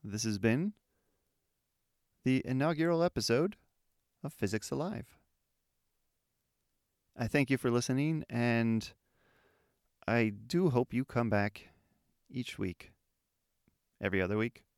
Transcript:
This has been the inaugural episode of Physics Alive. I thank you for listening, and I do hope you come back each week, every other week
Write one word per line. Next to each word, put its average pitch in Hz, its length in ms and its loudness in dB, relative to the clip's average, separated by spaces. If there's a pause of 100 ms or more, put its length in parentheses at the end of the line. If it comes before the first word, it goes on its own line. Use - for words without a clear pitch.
This 107 220 -4
has 107 120 0
been 123 360 2 (1500)
the 131 180 2
inaugural 160 600 0
episode 165 520 0 (680)
of 147 120 -10
Physics 107 360 -4
Alive. 151 480 -6 (2000)
I 113 100 -2
thank 139 220 2
you 135 80 2
for 123 140 0
listening, 139 580 0
and 117 600 0 (1120)
I 113 280 2 (140)
do 175 240 2
hope 123 220 2
you 127 120 0
come 120 240 0
back 101 400 0 (600)
each - 300 -10
week, 95 320 -6 (1120)
every 95 200 0
other 92 140 0
week 113 300 -4 (120)